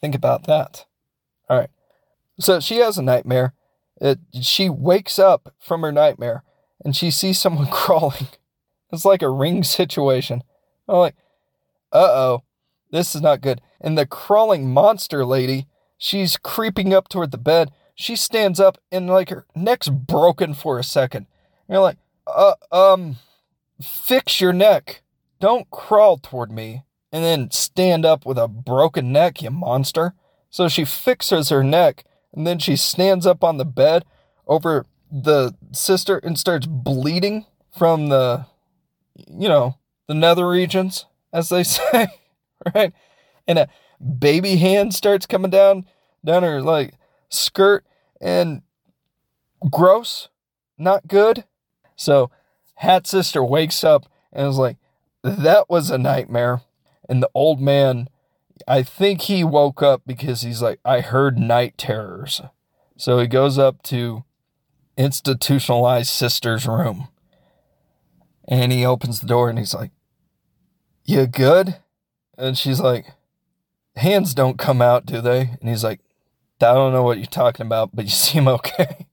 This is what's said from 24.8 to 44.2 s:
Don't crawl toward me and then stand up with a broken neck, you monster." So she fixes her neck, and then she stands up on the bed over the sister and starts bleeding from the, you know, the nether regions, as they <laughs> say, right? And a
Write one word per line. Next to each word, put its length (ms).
Don't 300
crawl 480
toward 340
me 320
and 120
then 280
stand 540
up 200
with 120
a 120
broken 640
neck, 280
you 100
monster." 640
So 180
she 160
fixes 680
her 140
neck, 400
and 120
then 140
she 160
stands 500
up 180
on 140
the 80
bed 380
over 400
the 460
sister 460
and 200
starts 300
bleeding 800
from 380
the, 380
you 320
know, 300
the 60
nether 340
regions, 580
as 180
they 140
<laughs> 0
say, 440
right? 200
And 120
a 100